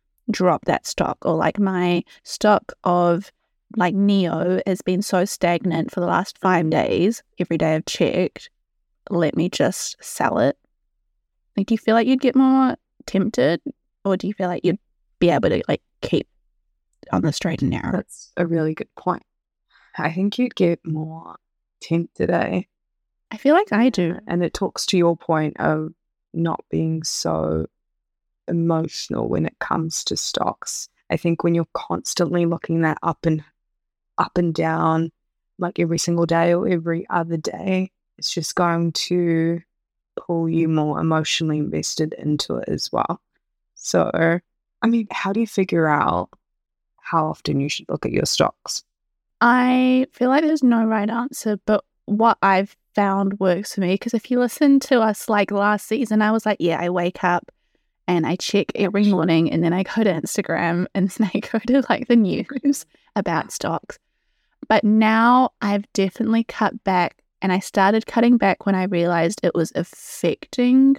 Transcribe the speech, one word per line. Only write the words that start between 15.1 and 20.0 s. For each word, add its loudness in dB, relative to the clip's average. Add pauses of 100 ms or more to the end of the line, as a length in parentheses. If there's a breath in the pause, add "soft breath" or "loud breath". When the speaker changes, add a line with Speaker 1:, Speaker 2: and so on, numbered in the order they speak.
Speaker 1:
be 6
able 2
to, 0
like, -2 (180)
keep -2 (840)
on 0
the 0
straight -4
and 0
narrow? -4
Speaker 2:
That's -8
a 0
really -2
good -12
point. -6 (720 soft breath)
I -4